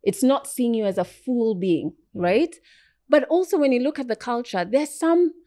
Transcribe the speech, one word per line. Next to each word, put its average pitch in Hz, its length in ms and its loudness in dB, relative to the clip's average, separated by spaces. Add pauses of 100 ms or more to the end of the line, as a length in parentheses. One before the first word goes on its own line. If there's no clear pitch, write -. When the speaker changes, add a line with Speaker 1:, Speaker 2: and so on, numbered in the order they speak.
Speaker 1:
It's 196 220 -2
not 269 240 2
seeing 233 260 -2
you 220 120 -2
as 196 120 -2
a 180 60 -2
full 226 500 -4
being, 175 340 -2 (280)
Speaker 2:
Mm. 180 80 -6
Speaker 1:
right? 233 320 0 (540)
But 294 160 4
also 359 320 2
when 277 160 4
you 240 80 2
look 285 180 -2
at 262 80 -6
the 220 80 -2
culture, 233 480 -4
there's 262 280 0
some 330 420 2 (140)